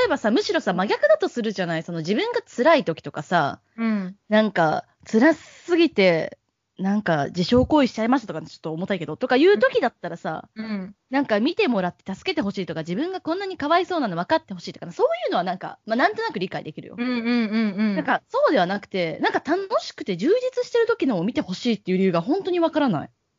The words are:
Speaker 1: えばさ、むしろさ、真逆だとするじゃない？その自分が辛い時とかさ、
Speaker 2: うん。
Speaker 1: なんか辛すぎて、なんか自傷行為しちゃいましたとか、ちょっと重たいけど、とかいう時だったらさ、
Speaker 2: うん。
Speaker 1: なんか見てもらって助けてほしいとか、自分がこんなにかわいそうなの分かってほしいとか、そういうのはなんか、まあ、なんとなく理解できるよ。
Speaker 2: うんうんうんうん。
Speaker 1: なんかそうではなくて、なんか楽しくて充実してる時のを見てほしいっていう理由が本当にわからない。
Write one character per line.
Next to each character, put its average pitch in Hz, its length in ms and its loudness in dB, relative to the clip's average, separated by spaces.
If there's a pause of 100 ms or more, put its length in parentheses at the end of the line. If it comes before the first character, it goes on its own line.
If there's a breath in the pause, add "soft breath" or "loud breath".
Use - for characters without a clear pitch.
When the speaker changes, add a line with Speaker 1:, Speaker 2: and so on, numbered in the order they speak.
Speaker 1:
え - 40 2
ば 285 80 0
さ、 208 140 0
む 320 100 4
し 415 100 -4
ろ 330 80 0
さ、 190 140 -2
真 185 140 -2
逆 494 200 2
だ 605 100 6
と 392 120 0
す 240 120 -6
る 214 120 -2
じ 190 80 -4
ゃ 170 60 -2
な 165 100 -2
い？ 165 60 -4
そ 180 80 -10
の 170 80 -4
自 170 160 -2
分 427 160 0
が 480 100 -2
辛 294 360 4
い 214 60 0
時 - 180 -4
と 139 100 -12
か 151 100 -8
さ、 156 380 0 (180)
Speaker 2:
う 226 80 -4
ん。 196 320 -2 (100)
Speaker 1:
な 214 140 4
ん 214 100 0
か 160 320 2 (260)
辛 220 240 6
す - 440 -4
ぎ 330 120 6
て、 180 480 2 (400)
な 190 180 0
ん 214 60 0
か 156 260 0
自 170 160 -4
傷 247 220 4
行 302 180 4
為 240 40 4
し - 60 -8
ち 226 60 -6
ゃ 220 40 -2
い 226 60 0
ま 269 100 2
し 226 40 -6
た 180 100 -10
と - 40 -
か、 156 80 -10
ち - 80 -20
ょ - 40 -20
っ - 20 -20
と 160 140 -8
重 175 140 -6
た 202 80 -2
い 175 40 -4
け 156 60 -8
ど、 156 100 -8
と 254 140 -4
か 254 80 4
い 302 100 6
う 403 100 6
時 494 220 2
だ 269 80 2
っ - 120 -4
た 170 100 -10
ら 170 80 -10
さ、 - 360 -8
Speaker 2:
う 220 80 -14
ん。 202 320 -8 (160)
Speaker 1:
な 277 120 0
ん 262 40 -2
か 208 140 0
見 285 160 0
て 392 140 2
も 208 120 2
ら 180 80 -2
っ - 60 -8
て - 180 -12
助 - 180 -6
け 294 40 -10
て 311 60 0
ほ 202 100 -2
し 202 100 -6
い 175 40 -6
と 170 80 -8
か、 160 80 -4
自 170 140 -6
分 339 180 -4
が 359 80 -8
こ 311 120 -4
ん 381 60 -4
な 403 60 -6
に 381 100 -8
か 294 140 -6
わ 339 100 4
い 370 60 0
そ 370 120 -4
う - 40 0
な 226 80 -2
の 170 80 -6
分 175 80 -4
か 320 120 2
っ - 80 -4
て - 80 -14
ほ 175 60 -10
し - 80 -14
い 185 60 -10
と - 120 -16
か、 175 60 -12
そ 381 120 0
う - 20 6
い 659 240 -2
う - 20 -2
の 247 60 0
は 175 80 0
な 233 100 -4
ん - 20 -8
か、 - 280 -12
ま 220 80 -4
あ、 - 20 0
な 311 140 4
ん 427 40 -2
と 427 80 -6
な 453 100 -4
く 196 80 -8
理 190 100 -4
解 - 160 -8
で 151 80 -12
き 160 80 -14
る - 80 -20
よ。 - 80 -18
Speaker 2:
う 233 40 -8
ん 247 60 -4
う 254 60 -4
ん - 20 -4
う 233 60 -4
ん 226 560 0
う 214 60 0 (100)
ん。 - 20 -2
Speaker 1:
な 311 60 0
ん 277 40 -10
か 202 220 0
そ 554 220 2
う - 20 4
で 254 80 4
は 175 60 4
な 202 160 -4
く - 60 -18
て、 170 340 -4
な 392 80 0
ん - 20 2
か 415 140 -2
楽 392 360 -2
し - 120 -14
く - 100 -14
て 180 140 -4
充 208 100 -2
実 494 380 0
し - 60 -12
て 480 60 0
る 453 100 4
時 427 200 0
の 214 100 0
を 165 60 0
見 214 100 -2
て 302 60 -2
ほ 185 140 -6
し 233 220 0
い - 0 -
っ - 60 -8
て 185 120 -2
い - 20 2
う - 20 2
理 190 60 2
由 190 80 4
が 170 80 2
本 302 240 -2
当 370 80 -4
に 359 80 0
わ 320 100 2
か 311 120 0
ら 269 80 2
な 165 160 -2
い。 - 40 -18 (300)